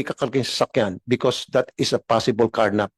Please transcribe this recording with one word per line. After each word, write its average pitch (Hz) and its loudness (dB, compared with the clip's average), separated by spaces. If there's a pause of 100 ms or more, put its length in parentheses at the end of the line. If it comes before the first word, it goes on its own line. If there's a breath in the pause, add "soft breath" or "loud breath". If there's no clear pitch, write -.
ikakarga 131 -4
yung - -6
sasakyan 113 0 (140)
because 123 0
that - 0
is - 0
a 117 -2
possible 113 2
carnap 104 0